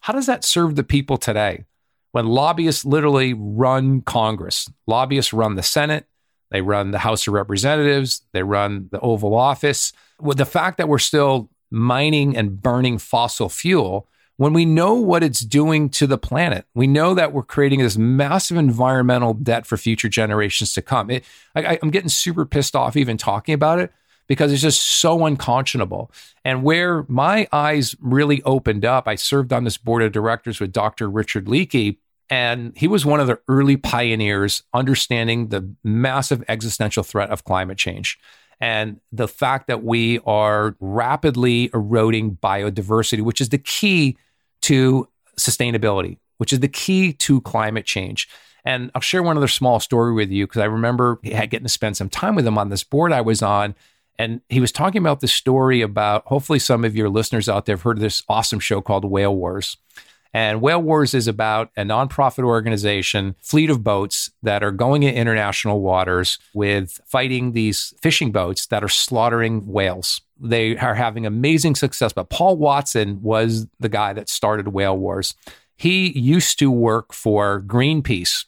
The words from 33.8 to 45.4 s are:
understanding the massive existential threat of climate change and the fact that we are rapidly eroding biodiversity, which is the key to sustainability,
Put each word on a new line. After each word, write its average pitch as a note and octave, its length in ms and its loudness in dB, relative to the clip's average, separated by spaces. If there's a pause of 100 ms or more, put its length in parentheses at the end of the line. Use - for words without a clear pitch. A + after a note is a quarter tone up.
understanding A#2+ 760 0
the G2 200 -4 (140)
massive B2 640 0
existential A2 560 -2
threat G2+ 260 -2
of G#2+ 140 -4
climate F#2 340 -4
change F#2+ 420 -6 (420)
and A2 400 -4 (100)
the A2+ 160 -2
fact C3 400 -2
that A2+ 160 -4
we A#2 360 2
are G#2+ 600 0
rapidly A#2+ 920 0
eroding A2 640 0
biodiversity, G#2 840 0
which A2+ 200 -2
is B2 80 -2
the C#3+ 80 0
key D#3+ 580 0 (460)
to C3 440 4 (320)
sustainability, G#2+ 800 -2 (200)